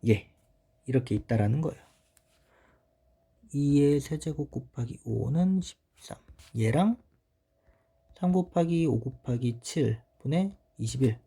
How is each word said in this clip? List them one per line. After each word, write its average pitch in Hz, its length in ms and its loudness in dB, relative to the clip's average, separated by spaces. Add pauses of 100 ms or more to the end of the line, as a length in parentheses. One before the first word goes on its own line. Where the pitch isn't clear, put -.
얘, 107 220 2 (560)
이렇게 127 300 -2
있다라는 110 460 0
거예요. - 220 -6 (1700)
이의 143 440 4
세제곱 147 500 -6
곱하기 127 560 -8
오는 151 560 0
십삼, - 560 -14 (400)
얘랑 151 400 2 (1160)
삼 180 160 0
곱하기 170 560 2
오 117 120 0
곱하기 120 640 -4
칠 120 400 -2 (180)
분의 185 360 -2 (240)
이십일 117 480 0